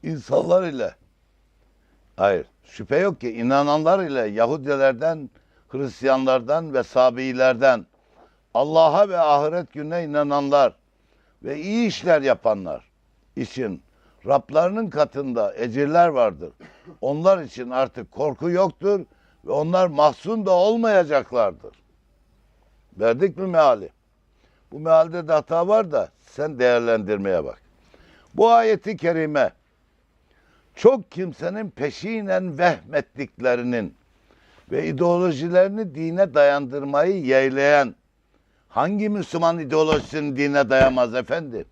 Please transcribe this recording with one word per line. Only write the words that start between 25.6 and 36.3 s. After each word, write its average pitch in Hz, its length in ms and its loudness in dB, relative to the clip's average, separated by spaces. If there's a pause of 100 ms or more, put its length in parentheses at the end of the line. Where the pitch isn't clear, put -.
var 208 240 2
da 107 180 -2 (120)
sen 143 380 -8
değerlendirmeye 107 840 0
bak. - 180 -12 (720)
Bu 226 180 4
ayeti 220 460 2
kerime 156 540 0 (1200)
çok 247 360 2
kimsenin 180 580 -8
peşinen 185 880 -6
vehmettiklerinin 123 1400 -2 (760)
ve 151 160 -4
ideolojilerini 175 1080 0
dine 165 380 -2